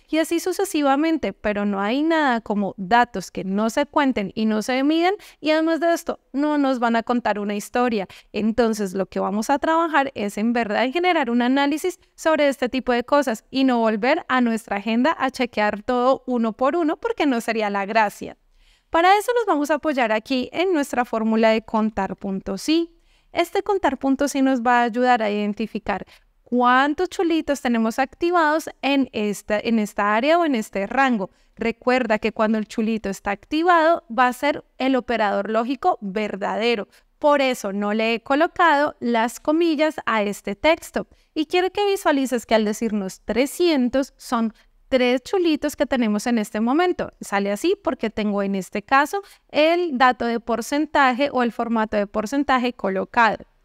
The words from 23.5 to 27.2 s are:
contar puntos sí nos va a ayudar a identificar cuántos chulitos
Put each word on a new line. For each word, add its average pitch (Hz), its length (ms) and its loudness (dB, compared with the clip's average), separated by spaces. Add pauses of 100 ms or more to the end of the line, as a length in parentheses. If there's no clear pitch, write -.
contar 349 360 -2
puntos 269 340 0
sí 277 80 -2
nos 262 220 2
va 247 180 2
a 240 40 2
ayudar 247 380 2
a 208 80 -2
identificar 208 760 -4 (360)
cuántos 262 680 2
chulitos 320 500 0